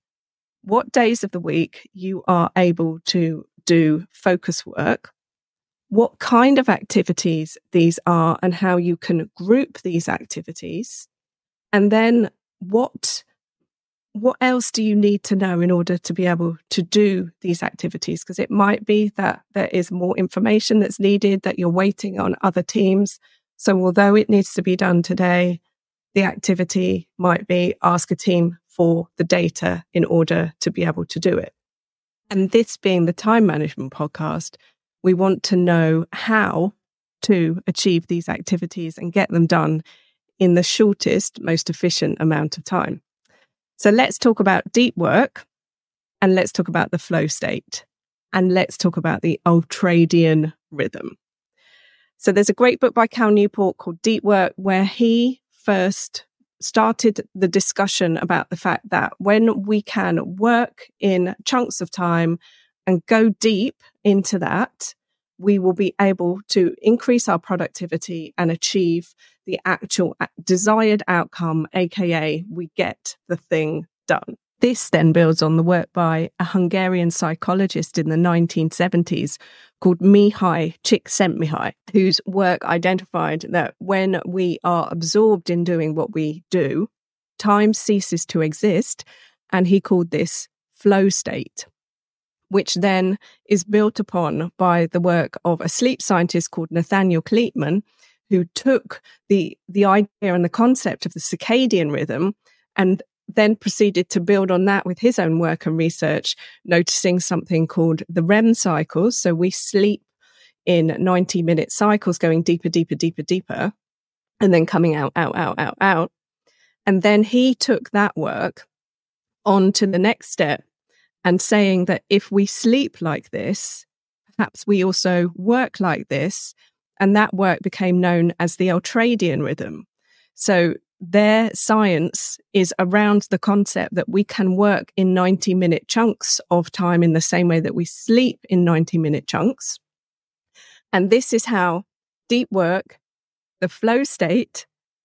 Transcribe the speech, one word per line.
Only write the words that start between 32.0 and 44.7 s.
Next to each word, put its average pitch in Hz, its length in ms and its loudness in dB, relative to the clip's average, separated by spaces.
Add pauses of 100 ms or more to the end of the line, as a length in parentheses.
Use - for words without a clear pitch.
And 190 220 -2
this 226 240 2
being 180 300 0
the 170 80 -2
time 220 320 2
management 151 480 -4
podcast, 156 640 -8 (460)
we 185 100 4
want 185 300 2
to - 120 0
know 165 560 2
how 208 600 -2 (480)
to 175 440 0
achieve 175 420 0
these 170 200 -4
activities 170 720 -6
and 170 160 -8
get 196 160 0
them 170 180 2
done 156 360 0 (540)
in 180 180 4
the 175 80 2
shortest, - 760 0
most 165 300 -4
efficient 165 500 -4
amount 156 380 -2
of 165 60 -16
time. - 360 -4 (800)
So 208 140 4
let's 233 260 2
talk 226 220 2
about 190 340 0